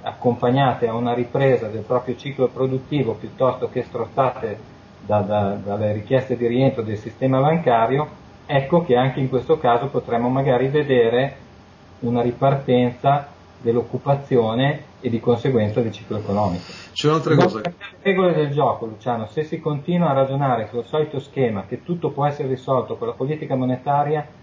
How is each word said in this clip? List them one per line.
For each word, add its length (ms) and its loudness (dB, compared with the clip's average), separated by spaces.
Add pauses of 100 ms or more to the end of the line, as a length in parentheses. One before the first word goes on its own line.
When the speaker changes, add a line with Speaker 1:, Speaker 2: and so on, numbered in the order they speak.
Speaker 1:
accompagnate 840 0
a 60 -4
una 200 -2
ripresa 540 2
del 140 -8
proprio 340 -2
ciclo 320 -2
produttivo 640 -2
piuttosto 540 -2
che 140 -4
strozzate 760 -4 (460)
da, 160 2
da, 420 0
dalle 300 -2
richieste 440 0
di 100 -2
rientro 360 2
del 160 -4
sistema 420 0
bancario, 680 2 (380)
ecco 380 2
che 120 4
anche 240 2
in 80 0
questo 300 0
caso 300 2
potremmo 400 -2
magari 400 2
vedere 680 2 (640)
una 220 0
ripartenza 1040 2 (320)
dell'occupazione 1300 0 (140)
e 80 -4
di 100 0
conseguenza 600 2
del 120 -2
ciclo 260 -8
economico. 460 -2 (280)
Speaker 2:
C'è 160 0
un'altra 260 2
Speaker 1:
Non 100 6
Speaker 2:
cosa. 160 -2
Speaker 1:
le 140 -8 (280)
regole 320 2
del 160 0
gioco, 360 0
Luciano, 400 -6
se 180 -6
si 160 -8
continua 500 -2
a 20 0
ragionare 580 0
col 140 -6
solito 360 -2
schema 460 -2
che 160 -10
tutto 280 -4
può 160 -2
essere 220 -4
risolto 480 -2
con 120 -6
la 60 -6
politica 400 -4
monetaria 720 -2 (160)